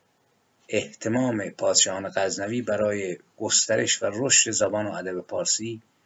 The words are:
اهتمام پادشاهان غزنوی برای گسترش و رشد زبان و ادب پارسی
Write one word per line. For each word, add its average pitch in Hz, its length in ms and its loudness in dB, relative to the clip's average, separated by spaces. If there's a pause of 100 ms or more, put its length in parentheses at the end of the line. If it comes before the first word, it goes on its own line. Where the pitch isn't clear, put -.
(680)
اهتمام 110 800 -2
پادشاهان 95 680 0
غزنوی 101 460 -2
برای 104 560 0 (200)
گسترش - 640 2
و 101 120 0
رشد 123 360 4
زبان 107 360 0
و 98 60 -4
ادب 90 280 -6
پارسی 110 600 -4 (240)